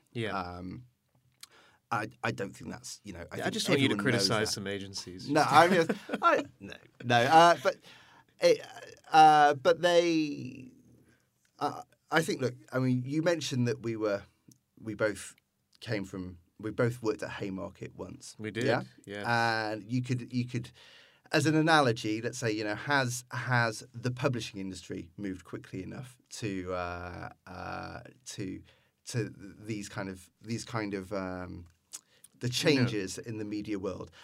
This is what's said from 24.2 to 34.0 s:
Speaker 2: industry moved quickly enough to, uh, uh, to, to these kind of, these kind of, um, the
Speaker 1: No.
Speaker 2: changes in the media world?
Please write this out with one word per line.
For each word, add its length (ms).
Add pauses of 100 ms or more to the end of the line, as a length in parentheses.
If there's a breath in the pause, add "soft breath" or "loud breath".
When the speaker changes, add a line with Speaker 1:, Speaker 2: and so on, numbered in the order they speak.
Speaker 2:
industry 560
moved 260
quickly 400
enough 320 (220)
to, 360
uh, 560 (180)
uh, 520 (280)
to, 340 (460 soft breath)
to 260 (260)
these 300
kind 180
of, 220 (120)
these 220
kind 300
of, 180
um, 540 (760 soft breath)
the 60
Speaker 1:
No. 60
Speaker 2:
changes 640
in 180
the 80
media 320
world? 320 (140)